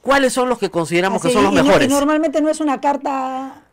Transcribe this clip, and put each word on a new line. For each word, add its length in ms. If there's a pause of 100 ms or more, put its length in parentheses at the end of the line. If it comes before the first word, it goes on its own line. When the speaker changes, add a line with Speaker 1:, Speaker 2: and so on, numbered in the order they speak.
Speaker 1:
cuáles 320
son 160
los 80
que 140
consideramos 480
Speaker 2:
Así 80
Speaker 1:
que 60
son 100
los 80
Speaker 2:
y 40
no, 60
y 40
Speaker 1:
mejores. 240
Speaker 2:
normalmente 520
no 80
es 100
una 220
carta 920